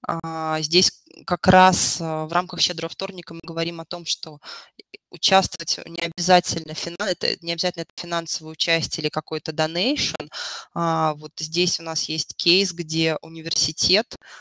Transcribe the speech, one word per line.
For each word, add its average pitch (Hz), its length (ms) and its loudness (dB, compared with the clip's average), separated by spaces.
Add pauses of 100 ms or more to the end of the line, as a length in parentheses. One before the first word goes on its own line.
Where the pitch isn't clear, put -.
А, 160 540 -4
здесь 160 420 2 (240)
как - 200 0
раз, 185 540 8
а, 156 260 -2
в 160 60 -8
рамках 175 280 -2
«Щедрого 165 300 0
вторника» 190 440 -10
мы 165 80 -12
говорим 165 380 -4
о 160 40 -12
том, 175 200 -10
что 151 340 -6 (720)
участвовать - 760 0
не 165 140 -8
обязательно 170 760 2
фина-, 170 360 -4
это - 340 -2
не 170 80 -4
обязательно 175 300 -2
это - 180 -14
финансовое 165 520 -6
участие 165 500 0
или 151 60 2
какой-то - 440 -6
донейшн. 165 760 -2 (480)
А, 160 400 2
вот 147 240 -16
здесь 165 400 0
у 175 40 -10
нас 160 260 -4
есть 160 280 -6
кейс, 180 360 4
где 160 480 0
университет, 165 920 0 (260)